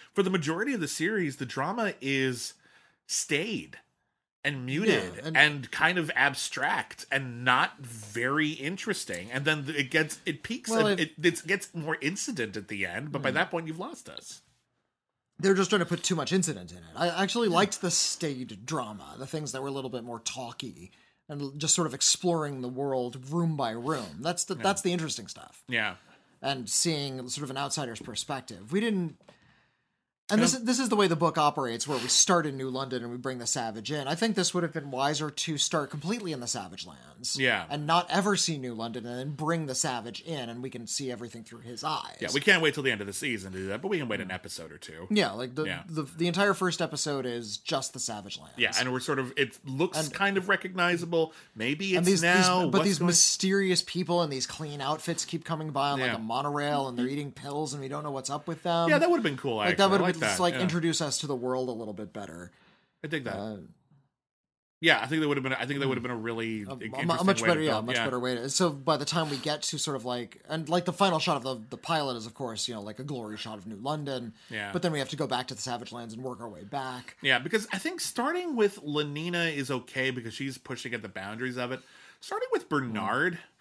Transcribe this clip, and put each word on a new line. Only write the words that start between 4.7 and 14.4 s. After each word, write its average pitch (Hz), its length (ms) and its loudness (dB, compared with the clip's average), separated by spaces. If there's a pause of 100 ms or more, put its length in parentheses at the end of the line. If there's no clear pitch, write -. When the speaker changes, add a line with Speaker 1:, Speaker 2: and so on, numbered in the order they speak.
Speaker 2:
Yeah, - 80 -10
and 160 120 -2
Speaker 1:
and 147 340 4
kind 175 280 2
of 160 160 0
abstract 135 960 0
and 127 340 -2
not 135 360 4
very 120 680 -2
interesting. 143 840 -6
And 135 120 -2
then 151 220 0 (100)
it 135 140 -2
gets, 156 360 0
it 151 160 -4
peaks 233 280 -6
Speaker 2:
Well, 220 160 4
Speaker 1:
and 196 140 2
Speaker 2:
if 156 180 0
Speaker 1:
it, 156 80 0
it 165 200 0
gets 190 280 -2
more 156 260 -4
incident 139 560 -4
at 101 120 -10
the 98 180 -4
end, 120 260 -6
but 143 100 -2
by 139 80 0
Speaker 2:
Hmm. 127 60 0
Speaker 1:
that 165 140 0
point 165 160 -4
you've 160 120 -8
lost 254 300 -10
us. - 340 -16 (1000)